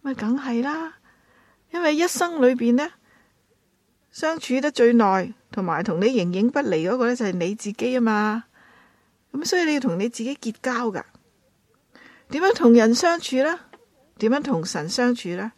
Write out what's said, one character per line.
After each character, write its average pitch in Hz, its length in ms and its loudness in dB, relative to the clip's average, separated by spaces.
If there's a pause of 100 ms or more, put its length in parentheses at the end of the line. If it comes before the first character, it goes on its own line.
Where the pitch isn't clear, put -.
咪 269 120 -6
梗 220 220 -2
係 254 280 -2
啦， 320 300 -6 (760)
因 339 100 -6
為 311 140 2
一 339 140 0
生 339 340 -2
裏 247 140 6
邊 240 180 2
呢， 294 160 0 (1200)
相 320 280 -4
處 262 220 -2
得 294 120 0
最 240 220 6
耐， 190 380 4 (200)
同 202 100 -6
埋 170 220 -2
同 180 160 -2
你 220 120 2
形 180 200 0
影 202 180 2
不 285 80 -2
離 185 320 0
嗰 240 60 0
個 247 100 0
呢， 247 80 0
就 247 120 -4
係 190 60 -2
你 180 220 -4
自 208 180 -10
己 240 220 -4
啊 254 60 0
嘛。 214 440 0 (880)
咁 285 120 -6
所 359 140 0
以 349 60 2
你 311 100 0
要 285 60 0
同 202 160 -2
你 202 120 -2
自 233 160 -8
己 269 100 -6
結 226 260 -10
交 240 300 -4
㗎。 180 120 -8 (1300)
點 302 120 -4
樣 392 140 4
同 233 180 8
人 226 180 6
相 294 280 2
處 - 240 -6
呢？ 339 160 -2 (580)
點 220 140 0
樣 285 100 0
同 220 220 -2
神 170 240 -8
相 247 260 0
處 240 160 -10
呢？ 190 280 -8